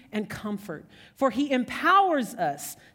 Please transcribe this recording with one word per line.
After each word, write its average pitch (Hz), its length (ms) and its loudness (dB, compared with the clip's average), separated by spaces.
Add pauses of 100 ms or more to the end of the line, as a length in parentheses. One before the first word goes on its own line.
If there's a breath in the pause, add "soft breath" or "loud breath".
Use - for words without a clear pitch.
(120)
and 214 180 -4
comfort, 196 560 -8 (300 loud breath)
for 269 140 2
he 262 220 -2
empowers 294 840 2
us 147 420 -4 (180 loud breath)